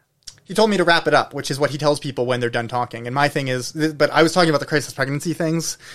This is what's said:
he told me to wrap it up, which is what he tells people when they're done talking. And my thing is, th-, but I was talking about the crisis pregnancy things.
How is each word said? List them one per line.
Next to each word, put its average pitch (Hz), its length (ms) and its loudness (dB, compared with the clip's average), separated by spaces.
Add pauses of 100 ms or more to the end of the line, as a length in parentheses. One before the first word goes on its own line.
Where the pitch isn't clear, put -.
(440)
he - 80 -12
told 214 160 4
me 202 80 2
to 175 80 4
wrap 170 220 4
it 147 80 2
up, 127 180 2
which 139 180 -8
is 135 80 -6
what 139 120 2
he 151 80 -8
tells 147 200 2
people 127 280 -4
when 123 140 0
they're 117 100 0
done 117 180 -4
talking. 120 380 -6
And 123 80 -6
my 143 140 4
thing 143 200 -4
is, 127 240 -4
th-, 156 240 -2
but 143 140 2
I 151 120 4
was 165 120 4
talking 175 160 4
about 143 100 4
the 143 60 -8
crisis 147 260 -2
pregnancy 139 400 -4
things. 160 460 -4 (160)